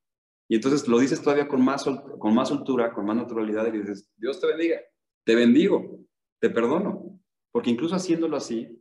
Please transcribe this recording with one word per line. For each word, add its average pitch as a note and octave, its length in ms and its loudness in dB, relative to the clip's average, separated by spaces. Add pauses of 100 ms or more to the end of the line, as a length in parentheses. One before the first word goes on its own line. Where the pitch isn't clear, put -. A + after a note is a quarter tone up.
(480)
Y A2+ 80 0
entonces C3+ 320 0
lo A#2 100 4
dices C#3 240 2
todavía C#3+ 260 2
con B2+ 160 2
más C3+ 180 0
sol-, - 360 -6
con G#2+ 160 2
más B2+ 140 2
soltura, B2 440 0
con G2+ 140 -6
más G#2+ 100 0
naturalidad, A2 560 -2
y G#2+ 60 -6
dices, G2 380 -8
"Dios B2+ 240 -6
te E3 60 0
bendiga, D#3+ 320 0 (460)
te A2+ 100 4
bendigo, C3 680 4 (400)
te - 100 2
perdono". A#2+ 680 -2 (320)
Porque - 180 -2
incluso D#3+ 240 -2
haciéndolo E3 420 -2
así, A#2 440 -8